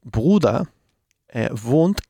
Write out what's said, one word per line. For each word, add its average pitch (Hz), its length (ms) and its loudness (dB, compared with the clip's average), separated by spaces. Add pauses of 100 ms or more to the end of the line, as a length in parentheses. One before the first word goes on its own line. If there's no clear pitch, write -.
Bruder, 131 640 0 (600)
äh, 113 240 -4
wohnt 151 580 0